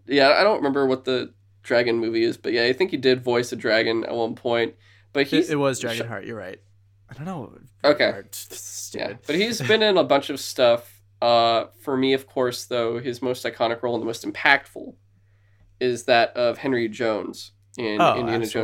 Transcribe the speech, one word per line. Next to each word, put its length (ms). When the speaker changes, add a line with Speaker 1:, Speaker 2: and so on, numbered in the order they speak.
Speaker 1:
yeah, 320
I 60
don't 140
remember 280
what 180
the 300
dragon 340
movie 260
is, 140
but 160
yeah, 120
I 80
think 180
he 60
did 260
voice 280
a 40
dragon 480
at 100
one 220
point. 400
But 100
Speaker 2:
It, 80
Speaker 1:
he's 200
Speaker 2:
it 60
was 240
Speaker 1:
Sh- 60
Speaker 2:
Dragonheart, 420
you're 100
right. 220
I 60
don't 100
know. 260
Speaker 1:
Okay. 280
Speaker 2:
Braveheart, 240
stupid. 720
Speaker 1:
Yeah, 160
but 120
he's 240
been 200
in 160
a 60
bunch 260
of 100
stuff. 600
Uh, 460
for 160
me, 160
of 140
course, 380
though, 340
his 240
most 200
iconic 380
role 140
and 80
the 20
most 180
impactful 720
is 240
that 340
of 220
Henry 300
Jones 640
in 220
Speaker 2:
Oh, 200
Speaker 1:
Indiana 260
Jones 80
and 0
the 100